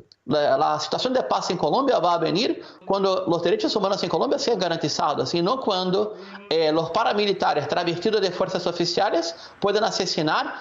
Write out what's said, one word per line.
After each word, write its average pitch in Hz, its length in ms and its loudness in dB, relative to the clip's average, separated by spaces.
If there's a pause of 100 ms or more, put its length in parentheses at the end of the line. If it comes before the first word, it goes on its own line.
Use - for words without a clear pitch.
(260)
La, 143 320 4
la 151 220 2
situación 254 340 -2
de 233 100 2
paz 202 280 -2
en 185 60 0
Colombia 240 420 2
va 170 160 4
a - 20 0
venir 165 440 0 (240)
cuando 190 400 0
los 165 180 0
derechos 214 320 2
humanos 196 280 0
en 180 60 -4
Colombia 208 300 0
sean 233 200 0
garantizados 160 720 -2
y 175 80 0
no 180 200 0
cuando, 196 540 -2 (340)
eh, 160 220 2
los 165 200 0
paramilitares 190 800 0
travestidos 175 520 0
de 196 100 0
fuerzas 180 360 -4
oficiales 196 680 0 (260)
puedan 208 240 2
asesinar 185 760 -2